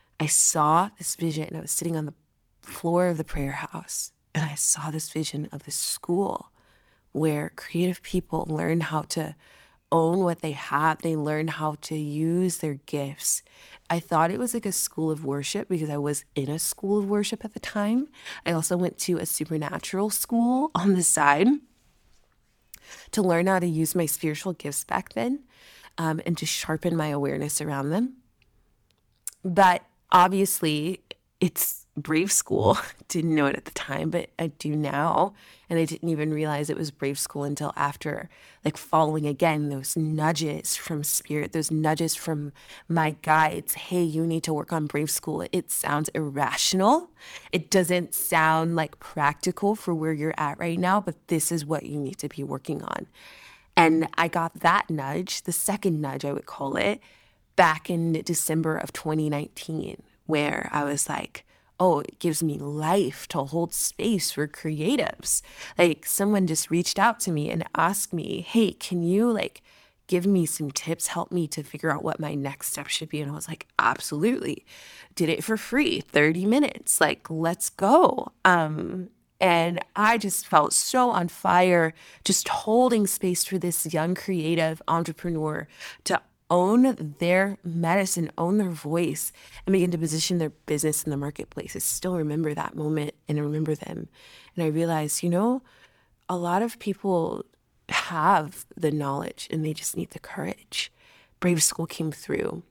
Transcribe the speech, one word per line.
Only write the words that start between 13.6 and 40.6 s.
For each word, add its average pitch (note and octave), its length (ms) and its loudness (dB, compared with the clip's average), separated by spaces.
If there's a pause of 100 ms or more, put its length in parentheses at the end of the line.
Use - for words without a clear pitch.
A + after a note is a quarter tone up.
I E3+ 120 0
thought E3 320 2
it G#3+ 60 -4
was, A#3+ 140 -2
like, A3+ 140 -6
a F#3+ 60 -2
school - 400 -2
of D3+ 120 -6
worship C#3+ 440 -4
because D#3 200 -2
I D3 80 -4
was D3 280 -2 (100)
in C#3 160 -2
a D#3 80 -4
school G3+ 400 -2
of G3 100 0
worship G#3 360 -2
at G#3+ 100 -14
the - 60 -12
time. A3 480 0 (360)
I E3 60 2
also E3+ 260 0
went F3+ 240 -2
to F3 180 0
a F3+ 80 -4
supernatural D#3+ 840 -4
school B3 640 0
on F#3+ 200 4
the F3+ 100 2
side D3 420 6 (1700)
to G#3+ 100 2
learn F3 240 4
how F#3+ 140 4
to F3+ 60 0
use D#3+ 280 0
my E3+ 120 2
spiritual D#3 480 -4
gifts - 280 -8
back - 300 -4
then, B3+ 320 -2 (540)
um, D#3+ 280 0
and E3+ 120 0
to D#3 80 -4
sharpen E3 500 -2
my D3+ 120 0
awareness C#3+ 520 -2
around C#3+ 300 -4
them. A#3+ 240 0 (1300)
But F3+ 380 6 (280)
obviously, F3+ 920 4 (360)
it's - 460 -2 (100)
Brave D#3+ 340 0
School. G#2 460 4 (160)
<laughs> - 160 -20
Didn't D#3+ 260 0
know D3 120 4
it C#3 100 0
at - 80 -12
the - 60 -14
time, D#3 400 -4
but E3+ 280 -2
I E3 100 -2
do D3+ 280 -4
now. D3+ 560 2 (360)
And E3 100 2
I E3 60 4
didn't D#3+ 260 -4
even D#3 220 0
realize D3+ 380 -2
it - 60 -4
was D3+ 140 -6
Brave C#3 280 -4
School - 240 -6
until C#3+ 320 -4
after, D3 540 -4 (360)
like, D#3+ 120 -2
following D#3 500 2
again D3 420 2
those C3+ 280 -6
nudges D#3 800 -2